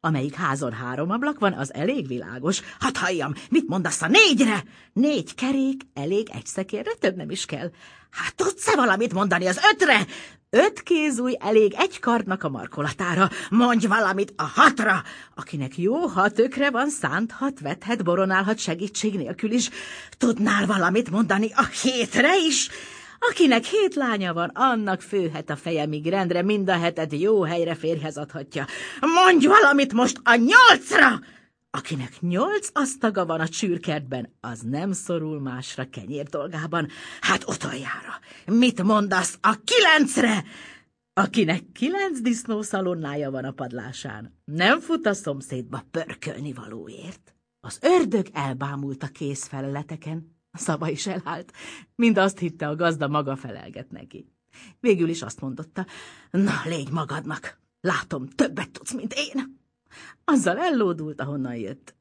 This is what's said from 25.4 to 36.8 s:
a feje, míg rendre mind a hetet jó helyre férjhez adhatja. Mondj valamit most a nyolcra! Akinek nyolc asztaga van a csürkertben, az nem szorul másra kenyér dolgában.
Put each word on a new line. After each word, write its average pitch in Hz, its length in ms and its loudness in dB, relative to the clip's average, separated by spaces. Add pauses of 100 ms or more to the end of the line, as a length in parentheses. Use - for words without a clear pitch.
a 151 60 -2
feje, 156 300 -2
míg 151 220 -4
rendre 175 340 0
mind 196 280 2
a 180 80 2
hetet 170 360 -2
jó 190 300 2
helyre 165 320 0
férjhez 156 420 -4
adhatja. 147 480 -8 (340)
Mondj 330 480 6
valamit 285 460 6
most 247 300 2
a 233 120 6
nyolcra! 302 840 8 (500)
Akinek - 520 -8
nyolc 277 520 0
asztaga 220 520 0
van 165 140 -2
a 160 80 0
csürkertben, 151 920 -4
az 113 200 -10
nem 143 320 -4
szorul 156 500 -4
másra 131 480 -8
kenyér 135 360 -10
dolgában. 160 640 -4 (340)